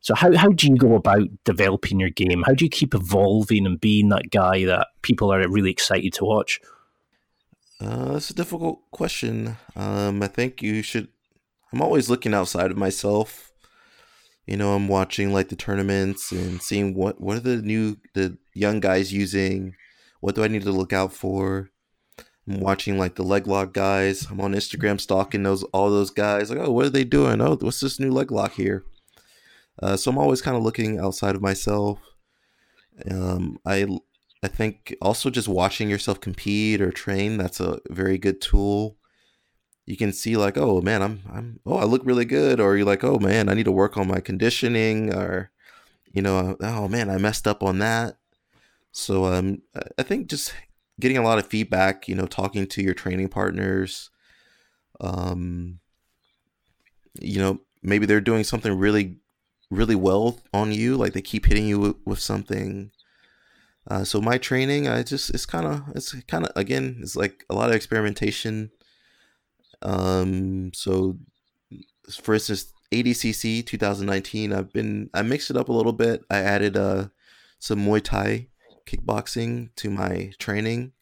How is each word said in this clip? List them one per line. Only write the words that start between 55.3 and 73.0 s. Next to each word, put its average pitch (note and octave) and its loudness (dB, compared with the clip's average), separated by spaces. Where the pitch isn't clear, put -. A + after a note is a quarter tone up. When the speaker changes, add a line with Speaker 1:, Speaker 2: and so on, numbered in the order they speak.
Speaker 2:
you G2 -4
know, F#2+ 0
maybe G#2 2
they're G#2 4
doing A2 0
something A2 -2
really, G2+ 2
really G#2+ 2
well G2 2
on G#2+ 0
you, A#2 0
like, G2+ 0
they G2 -4
keep - 0
hitting G#2+ 6
you G2+ 2
with, G#2 2
with G2+ -4
something. G2+ -6
Uh, G2 -4
so G#2 -2
my A#2 0
training, C3+ 0
I A#2+ -2
just, - -6
it's - -4
kinda, D3+ -4
it's - -10
kinda, E3 -4
again, B2+ -4
it's, - -10
like, - -4
a - -2
lot A#2 2
of A2+ 4
experimentation. G#2+ -4
Um, F#2 -2
so, F#2+ -2
for A2 2
instance, A2 -2
A A#2+ 0